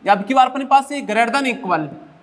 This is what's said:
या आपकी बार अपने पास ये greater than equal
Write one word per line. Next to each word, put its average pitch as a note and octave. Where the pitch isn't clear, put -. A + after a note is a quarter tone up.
या G3
आपकी G3+
बार B3+
अपने C4+
पास C#4
ये C#4
greater A3+
than C#4
equal F3